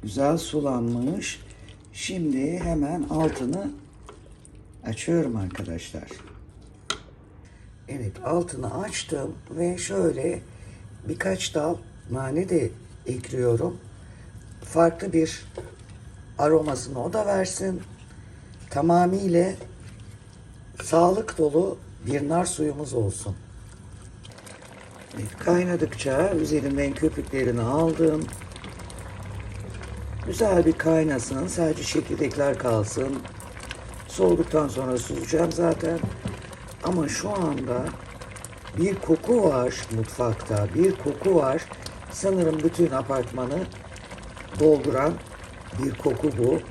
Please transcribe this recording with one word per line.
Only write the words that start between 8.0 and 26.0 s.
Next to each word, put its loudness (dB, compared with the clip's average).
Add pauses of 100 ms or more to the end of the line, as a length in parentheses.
altını -2
açtım -6 (160)
ve -2
şöyle 0 (680)
birkaç -2
dal 2 (340)
nane -2
de 2 (360)
ekliyorum. 0 (840)
Farklı 4
bir 2 (960)
aromasını 2
o -4
da 2
versin. 0 (880)
Tamamıyla 6 (1300)
sağlık 4
dolu 2 (280)
bir 0
nar 2
suyumuz -4
olsun. -2 (1800)
Evet, -8
kaynadıkça 2